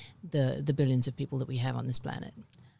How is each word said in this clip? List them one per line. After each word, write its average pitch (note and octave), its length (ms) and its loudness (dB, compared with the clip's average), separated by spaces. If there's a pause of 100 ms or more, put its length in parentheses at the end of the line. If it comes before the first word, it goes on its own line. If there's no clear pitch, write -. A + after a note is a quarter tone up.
(300)
the, C3+ 340 2
the C#3+ 120 2
billions C3 320 4
of C3 100 -6
people C3+ 220 -2
that B2+ 80 -2
we C3 100 -4
have B2 180 0
on B2 120 -4
this B2 100 2
planet. - 380 -8 (440)